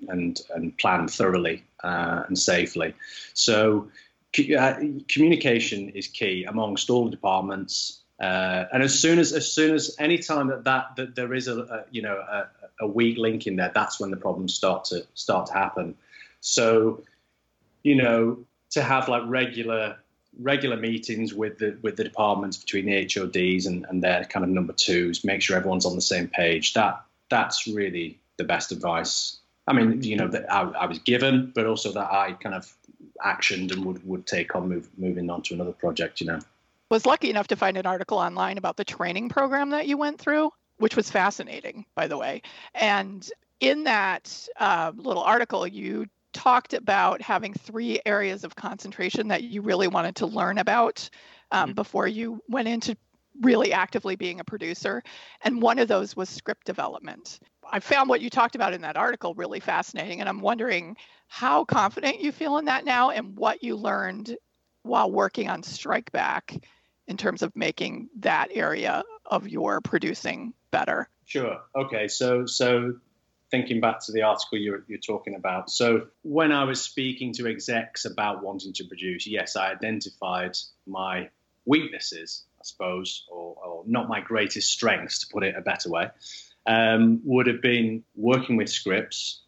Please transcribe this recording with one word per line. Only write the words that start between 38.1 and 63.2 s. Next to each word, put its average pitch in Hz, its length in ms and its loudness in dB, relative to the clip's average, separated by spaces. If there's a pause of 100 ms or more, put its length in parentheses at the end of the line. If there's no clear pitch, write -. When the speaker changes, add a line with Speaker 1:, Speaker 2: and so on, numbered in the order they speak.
Speaker 2:
online 185 380 0
about 180 200 -4
the 202 80 -4
training 190 440 -4
program 277 420 0
that 294 160 -2
you 285 100 0
went 294 220 -4
through, 302 320 2 (280)
which - 180 0
was - 140 2
fascinating, - 760 -2 (100)
by 160 140 0
the 156 80 -4
way. 127 240 -6 (340)
And 202 560 0 (300)
in 285 240 4
that, 202 640 -2 (100)
uh, 165 380 2
little 233 260 -2
article, 220 440 2
you 202 400 -6 (260)
talked - 420 4
about 185 460 2
having 202 320 -2
three 220 540 -6
areas 202 380 0
of - 120 -16
concentration 196 720 -6
that 202 140 0
you 233 200 -8
really 196 260 2
wanted 180 280 0
to 226 100 -2
learn 202 320 0
about, 226 500 2 (440)
um, 190 180 2
Speaker 1:
Mm-hmm. 196 40 -8
Speaker 2:
before 196 340 -2
you 226 400 -6
went 233 200 -2
into 226 280 -2 (440)
really 226 320 6
actively 185 440 -2
being 180 240 -8
a 165 40 -14
producer. 196 580 -6 (400)
And 233 180 0
one 233 180 6
of 233 100 4
those 202 280 0
was 185 120 -4
script - 380 -10
development. - 720 -8 (340)
I 196 80 -2
found 269 280 2
what 240 120 4
you 233 100 -6
talked 240 260 2
about 196 180 0
in 175 80 -8
that 156 140 -8
article - 380 -2
really 180 260 -8
fascinating, 175 600 -4
and 202 80 -4
I'm 196 120 -6
wondering 202 560 -2 (320)
how 285 360 2
confident 262 560 0
you 285 120 -2
feel 294 260 -2
in 311 60 -2
that 262 200 0
now 254 260 4
and 196 260 -6